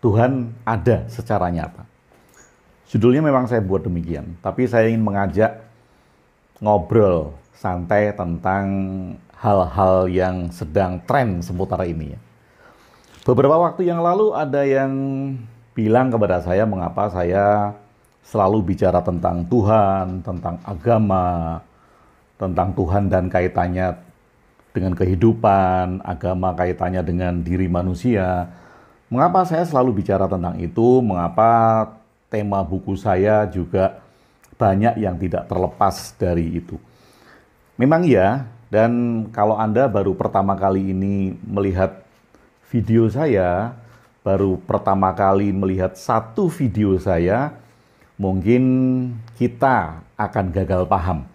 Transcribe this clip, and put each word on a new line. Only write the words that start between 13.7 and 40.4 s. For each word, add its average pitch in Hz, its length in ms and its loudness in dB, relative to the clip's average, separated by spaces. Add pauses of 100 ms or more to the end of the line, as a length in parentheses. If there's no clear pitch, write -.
yang 170 160 0
lalu 185 320 2
ada 139 320 -2
yang 135 280 0 (840)
bilang 117 320 4
kepada 101 320 0
saya 90 240 0
mengapa 95 480 -4
saya 101 640 0 (540)
selalu 101 440 2
bicara 90 260 2
tentang 87 480 -2
Tuhan, 98 760 2
tentang 87 400 -8
agama, 92 960 0 (760)
tentang 92 400 -2
Tuhan 95 340 0
dan 92 160 2
kaitannya 90 720 -2 (720)
dengan 90 240 -2
kehidupan, 95 1120 2
agama 92 480 -4
kaitannya 90 480 -2
dengan 90 400 -2
diri 90 240 -2
manusia. 90 800 -2 (640)
Mengapa 180 320 2
saya 175 240 -2
selalu 127 380 0
bicara 95 260 0
tentang 87 320 -4
itu? 120 400 2
Mengapa 110 800 2 (480)
tema 101 320 -2
buku 95 320 -6
saya 104 560 2
juga - 480 -2 (560)
banyak 107 480 2
yang 90 160 -2
tidak 90 320 -4
terlepas 95 640 -2
dari 85 480 -2
itu? - 160 -14 (960)
Memang 160 320 2
iya, 117 400 4 (240)
dan 117 640 2
kalau 107 240 2
Anda 110 320 2
baru 98 240 0
pertama 98 400 0